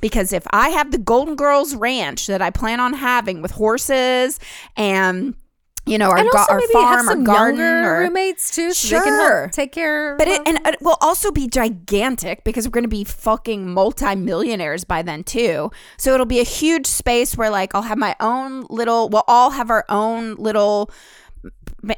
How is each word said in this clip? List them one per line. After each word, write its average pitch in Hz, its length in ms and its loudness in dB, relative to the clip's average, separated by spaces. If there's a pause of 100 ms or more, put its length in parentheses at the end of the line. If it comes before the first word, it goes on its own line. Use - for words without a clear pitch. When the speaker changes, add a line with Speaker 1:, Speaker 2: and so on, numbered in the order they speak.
Speaker 1:
because 202 320 0
if 180 180 -4
I 240 180 4
have 294 220 0
the - 60 -2
Golden 254 380 0
Girls 285 400 2
Ranch 220 520 -4
that 196 140 -2
I 180 80 0
plan 226 300 -2
on 247 140 0
having 240 480 -2
with 170 100 -6
horses 254 880 0 (380)
and, 190 580 0 (500)
you 220 120 0
know, 202 140 4
our 175 60 6
Speaker 2:
And 440 140 4
Speaker 1:
ga-, 539 60 6
Speaker 2:
also 587 160 4
Speaker 1:
our 508 60 2
Speaker 2:
maybe 466 140 2
have 453 100 6
Speaker 1:
farm, 359 240 4
our - 60 2
Speaker 2:
some 294 100 0
Speaker 1:
garden, 226 360 4
Speaker 2:
younger 339 360 2
Speaker 1:
or 339 60 0
Speaker 2:
roommates 370 540 -2
too, 339 180 -2
so - 140 -2 (120)
they 370 40 2
can 427 100 2
help 415 140 4
Speaker 1:
Sure. 180 240 2
Speaker 2:
take 277 200 -4
care 302 460 -4
Speaker 1:
But 311 100 4
Speaker 2:
of 381 80 0
Speaker 1:
it, - 100 -2
and 320 120 2
Speaker 2:
them. - 160 0
Speaker 1:
it - 80 -8
will 320 200 2
also 330 300 2
be 277 160 -2
gigantic 220 960 -2
because 226 240 -4
we're 240 40 -6
gonna 240 160 -2
be 208 160 -4
fucking 214 680 -4
multimillionaires 190 1120 -2
by 170 180 -4
then 165 220 -8
too. 165 480 -2 (260)
So 262 160 2
it'll 262 120 4
be 240 140 0
a 240 40 2
huge 302 420 0
space 240 520 0
where, 220 120 0
like, 190 240 -2
I'll 202 100 0
have 220 140 -4
my 202 220 -2
own 262 500 -4
little, 226 400 0
we'll 214 180 2
all 247 240 6
have 247 200 -6
our 220 180 2
own 220 460 -2
little 208 560 0 (880)
mi-, 208 160 -4